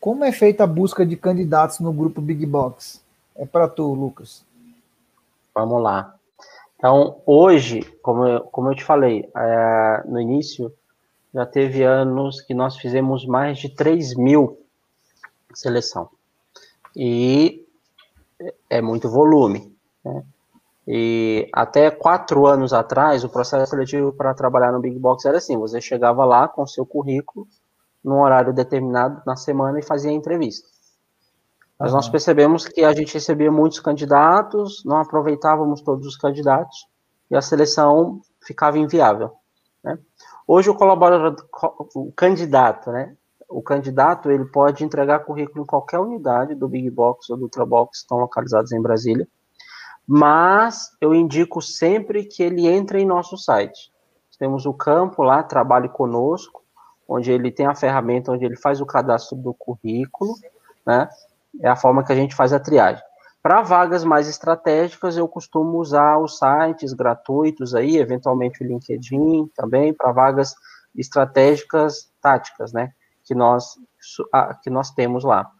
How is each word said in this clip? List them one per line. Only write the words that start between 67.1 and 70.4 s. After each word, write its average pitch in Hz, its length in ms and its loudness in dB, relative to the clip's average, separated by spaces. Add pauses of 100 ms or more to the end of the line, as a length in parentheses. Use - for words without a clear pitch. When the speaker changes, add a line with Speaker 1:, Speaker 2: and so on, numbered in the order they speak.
Speaker 2:
aí, 135 220 0
eventualmente 127 640 -2
o 127 40 -8
LinkedIn 135 880 -4
também, 139 380 0
pra 131 180 0
vagas 135 420 2 (400)